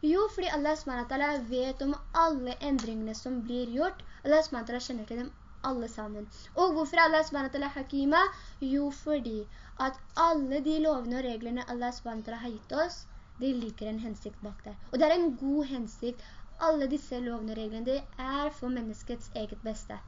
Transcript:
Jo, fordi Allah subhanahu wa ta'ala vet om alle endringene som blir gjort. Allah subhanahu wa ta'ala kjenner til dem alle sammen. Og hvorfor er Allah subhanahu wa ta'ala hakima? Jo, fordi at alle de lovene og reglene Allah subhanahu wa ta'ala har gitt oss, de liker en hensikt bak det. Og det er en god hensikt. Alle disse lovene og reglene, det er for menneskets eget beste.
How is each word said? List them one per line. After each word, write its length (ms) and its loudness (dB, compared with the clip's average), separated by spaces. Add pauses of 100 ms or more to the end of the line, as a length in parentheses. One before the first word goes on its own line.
Jo, 320 6
fordi 160 0
Allah 240 2
subhanahu 320 -4
wa 80 -2
ta'ala 320 0
vet 400 0
om 80 2 (300)
alle 340 0
endringene 560 0
som 320 -4
blir 240 -2
gjort. 320 0 (220)
Allah 180 8
subhanahu 240 -4
wa 60 -4
ta'ala 160 -4
kjenner 180 -6
til 160 -6
dem 100 -10 (300)
alle 320 -2
sammen. 320 -8 (320)
Og 160 8
hvorfor 240 2
er 80 10
Allah 160 8
subhanahu 300 -2
wa 40 -2
ta'ala 220 -2
hakima? 480 6 (340)
Jo, 300 2
fordi 500 -2 (380)
at 280 -4 (220)
alle 300 2
de 240 2
lovene 400 2
og 80 -2
reglene 400 -4
Allah 240 -2
subhanahu 320 -8
wa 60 -8
ta'ala 100 -8
har 160 -6
gitt 240 -4
oss, 220 -4 (340)
de 240 2
liker 240 -6
en 220 -4
hensikt 340 -10
bak 240 -10
det. 80 -12 (160)
Og 80 0
det 80 8
er 140 6
en 180 4
god 380 2
hensikt. 540 -6 (320)
Alle 240 4
disse 320 -2
lovene 320 -4
og 80 -6
reglene, 240 -6
det 140 0 (200)
er 280 -2 (120)
for 140 -4
menneskets 540 -6 (100)
eget 280 -6
beste. 340 -8 (100)